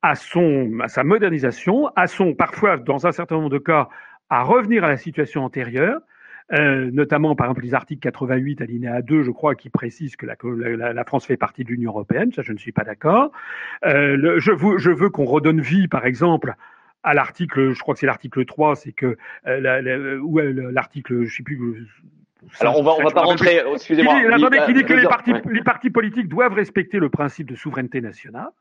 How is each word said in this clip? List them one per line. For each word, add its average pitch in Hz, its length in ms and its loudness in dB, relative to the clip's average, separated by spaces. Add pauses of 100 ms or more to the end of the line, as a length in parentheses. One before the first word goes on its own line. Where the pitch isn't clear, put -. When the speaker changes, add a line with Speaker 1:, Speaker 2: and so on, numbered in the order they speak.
Speaker 1:
à 151 120 4
son, 135 640 0
à 123 80 -4
sa 123 140 -2
modernisation, 180 920 0
à 185 100 4
son, 175 280 0
parfois, 175 420 0
dans 139 300 -2
un 170 60 2
certain 170 240 -6
nombre 156 120 -2 (100)
de 143 120 -6
cas, 151 180 2 (400)
à 123 140 0
revenir 214 420 2
à 160 40 4
la 139 100 0
situation 151 460 -4
antérieure, 131 540 -2 (540)
euh, 135 400 2
notamment, 147 420 2
par 123 120 0
exemple, 127 160 -4
les 120 100 -6
articles 135 300 -4
quatre-vingt-huit, 131 580 -4
alinéa 120 400 -6
deux, 147 220 0
je 123 80 -2
crois, 143 240 -2
qui - 160 -18
précise 123 460 -6
que - 100 -14
la, 117 100 -12
que - 100 -12
la, 117 300 -4
la, 117 160 -4
la 120 120 -6
France - 200 -4
fait 139 140 -2
partie 123 260 -4
de 113 60 -10
l'Union 120 200 -4
européenne. 110 420 -2
Ça, 143 100 -8
je 113 100 -8
ne 104 60 -8
suis - 140 -12
pas 107 120 -2
d'accord. 180 480 2 (540)
Euh, 143 280 4
le, 165 260 2
je 202 120 2
veux, 175 240 2
je 156 140 2
veux 175 180 2
qu'on 147 160 -2
redonne 151 380 2
vie, 170 260 2
par 120 160 -2
exemple, 127 480 0 (500)
à 151 120 2
l'article, 135 580 0
je 120 80 -8
crois 143 140 -4
que - 60 -12
c'est 143 140 0
l'article 131 300 -6
trois, 147 320 0
c'est - 160 -18
que, 123 240 -4 (300)
euh, 131 140 -2
la, 131 200 0
la, 127 160 -4 (220)
ou, 151 200 -2
euh, 131 320 -2
l'article, 127 540 -4
je 113 100 -8
sais - 80 -12
plus, 143 160 -10
euh, 117 280 -8 (760)
Speaker 2:
Alors, 120 180 2
on 147 40 2
va, 151 100 4
on 156 100 2
va 151 60 4
Speaker 1:
cinq, 147 60 0
Speaker 2:
pas 165 80 6
Speaker 1:
je - 20 6
me 170 60 4
rappelle 175 180 4
Speaker 2:
rentrer, 170 160 6
Speaker 1:
plus. 139 120 -2
Speaker 2:
excusez-moi, 151 380 4
Speaker 1:
Qui - 60 4
dit, 226 60 4
Speaker 2:
mais, 226 80 4
Speaker 1:
attendez, 254 320 6
qui 240 60 4
Speaker 2:
euh, - 20 6
Speaker 1:
dit 269 80 6
que - 60 -2
Speaker 2:
je 262 40 -8
veux 247 80 4
Speaker 1:
les 247 80 6
Speaker 2:
dire, 240 80 4
Speaker 1:
partis, 240 160 -2
Speaker 2:
ouais. 226 180 -2
Speaker 1:
les 226 120 -2
partis 247 280 0
politiques 220 380 -2
doivent 214 260 0
respecter 202 440 -2
le 160 100 2
principe 143 400 -6
de 131 80 -12
souveraineté 131 460 -8
nationale. 117 580 -14